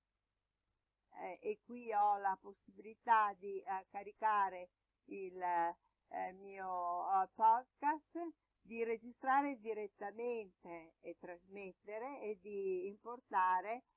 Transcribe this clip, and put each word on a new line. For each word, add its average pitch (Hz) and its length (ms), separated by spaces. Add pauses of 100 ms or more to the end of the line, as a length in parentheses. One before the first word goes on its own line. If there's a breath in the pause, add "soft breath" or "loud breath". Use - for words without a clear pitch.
(1160)
eh, - 260
e - 200
qui 240 300
ho 208 240
la 196 240
possibilità 208 920
di, 196 260
eh, 190 300
caricare 202 800 (340)
il, 190 360
eh, 175 920
mio, 190 920
eh, 185 120
podcast, 254 840 (460)
di 226 200
registrare 254 760
direttamente 208 1400
e 170 180
trasmettere 196 1040
e 214 160
di 190 480
importare 202 960 (140)